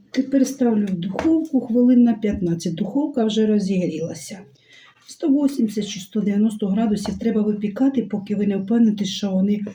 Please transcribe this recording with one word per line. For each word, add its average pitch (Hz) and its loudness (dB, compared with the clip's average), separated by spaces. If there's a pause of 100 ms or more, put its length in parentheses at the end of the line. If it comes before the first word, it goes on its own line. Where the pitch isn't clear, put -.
(100)
Тепер 269 2
ставлю 214 0
в 185 -2
духовку 269 0
хвилин 247 4
на 233 4
п'ятнадцять. 170 -2
Духовка 233 -2
вже 214 2
розігрілася. 185 -2 (720)
Сто - -4
вісімдесят 247 0
чи - -10
сто - -6
дев'яносто 202 0
градусів 208 -2
треба 220 0
випікати, 214 0
поки 208 -6
ви 202 -2
не 196 0
впевнитесь, 202 0
що 202 -6
вони 202 0 (140)